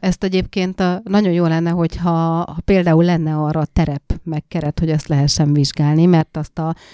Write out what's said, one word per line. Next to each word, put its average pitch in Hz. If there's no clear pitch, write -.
ezt 185
egyébként 185
a, 180
nagyon 196
jó 175
lenne, 165
hogyha, 175
ha -
például 175
lenne 165
arra 151
terep, 147
meg 156
keret, 151
hogy 160
ezt 151
lehessen 147
vizsgálni, 147
mert 165
azt 151
a 160